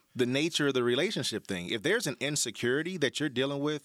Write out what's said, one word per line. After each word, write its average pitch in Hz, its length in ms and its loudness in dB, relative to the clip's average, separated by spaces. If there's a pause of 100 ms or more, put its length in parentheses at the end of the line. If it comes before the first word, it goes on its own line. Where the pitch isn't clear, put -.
(160)
the 123 100 2
nature 147 400 0
of 139 80 4
the 127 80 4
relationship 127 640 0
thing. 90 220 -4
If 107 140 -2
there's 196 260 2
an 127 100 -4
insecurity 143 800 -2
that 143 240 0
you're 151 80 0
dealing 139 320 -2
with, 147 240 -2